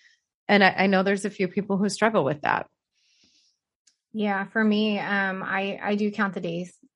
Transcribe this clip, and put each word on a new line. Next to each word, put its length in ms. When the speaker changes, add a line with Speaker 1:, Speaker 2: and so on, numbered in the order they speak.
Speaker 1:
and 140
I, 160
I 80
know 140
there's 220
a 60
few 180
people 300
who 100
struggle 380
with 160
that. 260
Speaker 2:
Yeah, 340
for 180
me, 360
um, 440
I, 380
I 140
do 160
count 220
the 80
days, 320